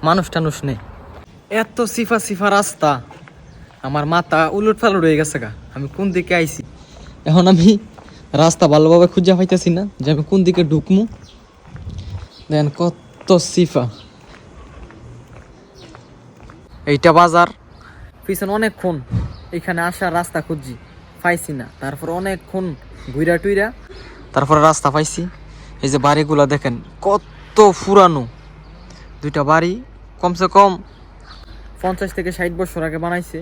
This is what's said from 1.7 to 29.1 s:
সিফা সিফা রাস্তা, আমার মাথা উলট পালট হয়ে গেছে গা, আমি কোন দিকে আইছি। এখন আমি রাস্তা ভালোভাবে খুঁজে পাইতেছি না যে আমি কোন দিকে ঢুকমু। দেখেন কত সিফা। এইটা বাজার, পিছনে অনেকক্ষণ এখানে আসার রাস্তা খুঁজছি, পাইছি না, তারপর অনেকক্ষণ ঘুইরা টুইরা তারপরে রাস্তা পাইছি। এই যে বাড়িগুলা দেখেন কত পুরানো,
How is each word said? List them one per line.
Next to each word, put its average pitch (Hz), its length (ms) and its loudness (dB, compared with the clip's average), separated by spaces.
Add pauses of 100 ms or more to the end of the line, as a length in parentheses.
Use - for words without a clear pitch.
সিফা 233 240 -2 (100)
সিফা 202 200 -4 (100)
রাস্তা, 160 340 0 (960)
আমার 147 260 -4
মাথা 170 260 0 (180)
উলট 214 240 0
পালট 196 260 2
হয়ে 156 140 2
গেছে 151 220 -6
গা, 107 80 -12 (240)
আমি 139 120 -10 (100)
কোন 196 180 -4
দিকে 180 240 -4
আইছি। 165 220 -4 (680)
এখন 175 220 4
আমি 175 160 6 (760)
রাস্তা 165 300 2
ভালোভাবে 165 400 6
খুঁজে 185 260 2
পাইতেছি 185 380 0
না 196 60 -4 (200)
যে 135 100 -2
আমি 151 180 -2
কোন 196 160 4
দিকে 180 140 2 (100)
ঢুকমু। 190 300 2 (1500)
দেখেন 151 200 0 (100)
কত - 500 -6 (240)
সিফা। 151 320 0 (3000)
এইটা 143 280 4
বাজার, 170 300 4 (760)
পিছনে 196 320 -6
অনেকক্ষণ 190 380 -4 (640)
এখানে 170 220 -6 (100)
আসার 180 300 -6
রাস্তা 175 280 -6
খুঁজছি, 139 260 -10 (480)
পাইছি 175 380 -4
না, 113 60 -12 (160)
তারপর 143 260 -10 (120)
অনেকক্ষণ 190 460 -8 (480)
ঘুইরা 160 300 0
টুইরা 202 240 -2 (680)
তারপরে 139 240 4 (100)
রাস্তা 147 260 0
পাইছি। 156 260 -4 (640)
এই 135 80 -2
যে 147 40 0 (100)
বাড়িগুলা 147 460 2
দেখেন 135 220 -4 (320)
কত - 500 -4 (240)
পুরানো, 180 420 4 (1000)